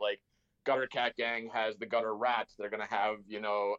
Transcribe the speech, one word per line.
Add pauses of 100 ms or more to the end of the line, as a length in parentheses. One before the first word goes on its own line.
Like, (460)
Gutter
Cat
Gang
has
the
Gutter
Rats.
They're
gonna
have,
you
know,